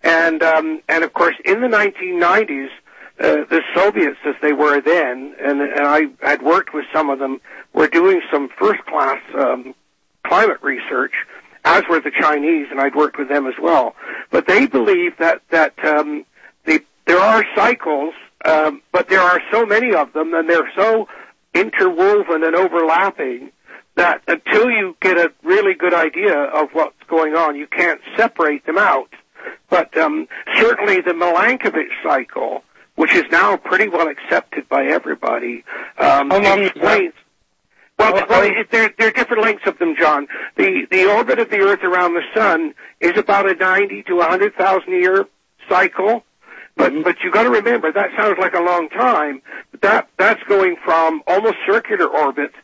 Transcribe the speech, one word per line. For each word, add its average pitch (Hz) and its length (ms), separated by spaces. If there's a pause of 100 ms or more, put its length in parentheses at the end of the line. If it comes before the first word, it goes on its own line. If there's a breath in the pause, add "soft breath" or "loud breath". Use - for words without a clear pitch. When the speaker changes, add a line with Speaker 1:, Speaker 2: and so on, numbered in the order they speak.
Speaker 1:
And, 165 400
um, 160 480
and 165 140
of 165 100
course, 175 220 (100)
in 202 160
the 254 60
nineteen 196 520
nineties, 170 500 (500 loud breath)
uh, 151 300
the 160 120 (140)
Soviets, 180 500
as 147 160
they 151 120
were 143 280
then, 143 580
and, 143 220
and 143 240
I 151 180 (180)
had 139 200
worked 165 320
with 147 200
some 156 160
of 135 100
them, 135 220 (320 loud breath)
were 156 140
doing 175 340 (100)
some 143 160 (100)
first-class, 151 600 (180)
um, - 380 (500)
climate 196 380
research, 131 480 (540 loud breath)
as 185 240
were 165 100
the 147 180
Chinese, 151 540
and 143 80
I'd 139 160
worked 147 240
with 139 80
them 143 180
as 127 160
well. 147 320 (380 loud breath)
But 175 160
they 214 200
believed 196 520
that, 165 300
that, 165 240 (120)
um, 151 400 (380 soft breath)
the, 156 180 (240)
there 175 140
are 214 240 (120)
cycles, 165 580 (320)
um, 156 360 (120)
but 180 160
there 190 100
are 180 220 (100)
so 226 140
many 220 280
of 151 200
them, 160 200
and 165 160
they're 160 280
so 220 320 (440 loud breath)
interwoven 180 920
and 165 100
overlapping 165 960 (440 loud breath)
that 175 320
until 214 420
you 202 320
get 185 160
a 170 160 (100)
really 190 300
good 170 200
idea 170 440
of 147 340
what's 156 240 (140)
going 160 260
on, 156 220
you 147 100
can't 175 320 (160)
separate 151 500
them 160 120
out. 175 320 (600 loud breath)
But, - 280
um, 156 300 (280 loud breath)
certainly 202 460
the 180 100
Milankovitch 175 920
cycle, 135 600 (320 soft breath)
which 156 200
is 165 160
now 190 260
pretty 185 300
well 170 200
accepted - 600
by 135 180
everybody, 139 800 (340 loud breath)
um, 139 320
Speaker 2:
How 196 120
long 196 200
is 190 120
that? - 20
Speaker 1:
explains, - 380 (840 soft breath)
well, 208 180
Speaker 2:
How, - 120
Speaker 1:
well, 185 140
Speaker 2:
how 202 200
Speaker 1:
it, - 100
there, 220 260
there 226 100
are 220 40
different 226 320
lengths 208 240
of 170 120
them, 165 200
John. 151 280 (280 loud breath)
The, 185 360
the 185 140
orbit 220 340
of 226 100
the 208 100
Earth 196 240
around 180 300
the 165 100 (100)
sun 170 400 (260 loud breath)
is 175 180
about 196 320
a 185 60
ninety 196 480
to 175 180
a 170 40
hundred 185 300
thousand 190 380
year 185 320 (420)
cycle, 190 560 (520 loud breath)
but, - 180
Speaker 2:
Mm-hmm. 277 100
Speaker 1:
but - 200
you 185 80
gotta 226 180
remember, 220 420
that 196 260
sounds 208 220
like 190 140
a 175 80
long 175 280
time. 170 520 (400 loud breath)
That, 214 360
that's 208 260
going 190 400
from 160 440
almost 202 280 (140)
circular 208 380
orbit 143 440 (120)